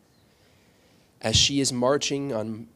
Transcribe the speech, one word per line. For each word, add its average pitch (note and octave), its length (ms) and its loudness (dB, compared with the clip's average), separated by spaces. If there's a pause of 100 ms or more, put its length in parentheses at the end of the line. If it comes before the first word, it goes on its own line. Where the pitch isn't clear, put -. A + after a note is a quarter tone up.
(1200)
As A2+ 160 0
she C#3 240 2
is C3 100 0
marching C3+ 600 0
on A2 420 -6